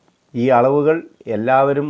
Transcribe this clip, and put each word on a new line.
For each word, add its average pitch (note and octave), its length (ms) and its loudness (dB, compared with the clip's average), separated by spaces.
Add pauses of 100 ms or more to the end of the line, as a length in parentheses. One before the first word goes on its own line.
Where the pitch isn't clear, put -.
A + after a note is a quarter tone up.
(340)
ഈ A#2+ 100 -4 (140)
അളവുകൾ C#3+ 380 2 (400)
എല്ലാവരും C3+ 540 0